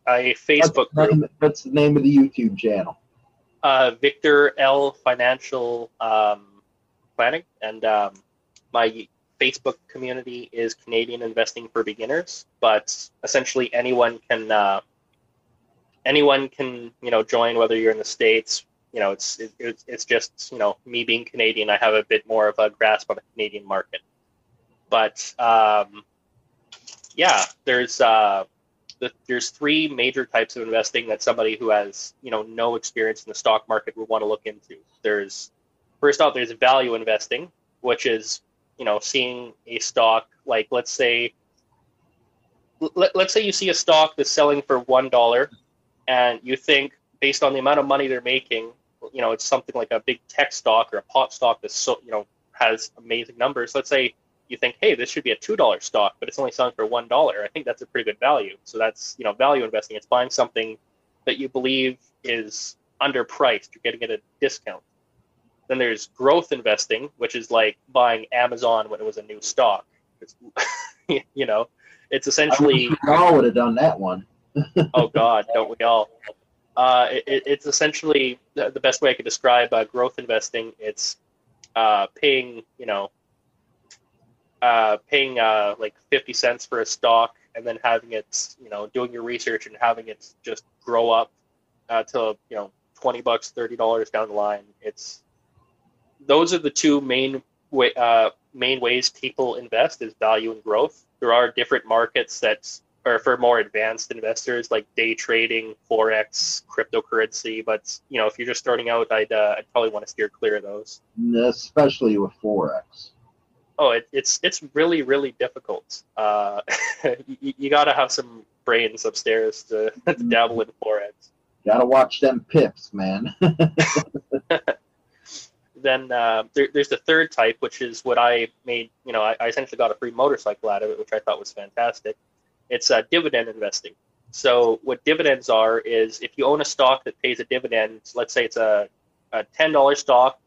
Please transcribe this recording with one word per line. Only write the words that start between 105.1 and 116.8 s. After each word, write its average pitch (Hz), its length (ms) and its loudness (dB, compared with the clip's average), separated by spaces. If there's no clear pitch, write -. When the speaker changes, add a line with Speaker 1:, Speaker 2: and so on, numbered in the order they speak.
Speaker 1:
trading, 113 640 -2
Forex, 110 800 -2
cryptocurrency. 110 960 -4
But, - 440 -6
you 131 100 -6
know, 110 80 2
if 107 100 -4
you're 120 120 -10
just 127 100 -6
starting 117 300 -2
out, 117 240 -2
I'd, 110 180 0
uh, 107 280 2
I'd - 140 -14
probably 117 180 0
wanna 107 180 -10
steer 107 200 -6
clear 107 280 -2
of 101 80 -8
those. 104 380 -14
Speaker 2:
Especially 123 840 2
with 98 140 -2
Forex. - 680 -6
Speaker 1:
Oh, 143 120 4
it, 117 200 -2
it's, - 320 -4
it's 175 180 -4
really, 160 300 2
really 135 360 0
difficult. - 640 -8
Uh, 104 460 -2